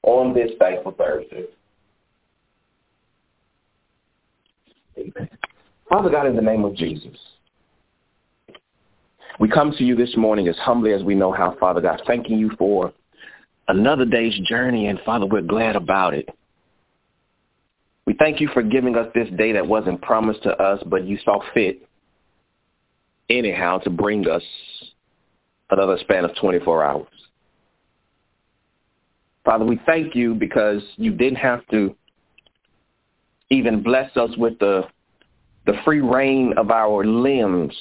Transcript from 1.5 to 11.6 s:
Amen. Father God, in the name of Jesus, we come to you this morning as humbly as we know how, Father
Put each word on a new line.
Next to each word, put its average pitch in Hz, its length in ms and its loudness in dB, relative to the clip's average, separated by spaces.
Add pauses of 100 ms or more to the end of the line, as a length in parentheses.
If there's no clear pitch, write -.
Amen. - 320 -12 (600)
Father 190 220 2
God, 143 180 0
in 117 80 0
the 110 60 0
name 110 220 0
of 98 120 -4
Jesus, 80 400 -8 (2250)
we 107 80 2
come 151 240 2
to 139 120 -2
you 123 120 2
this 120 200 0
morning 107 300 2
as 85 120 0
humbly 117 340 2
as 95 100 0
we 98 140 2
know 95 160 2
how, 90 260 -2
Father 90 220 2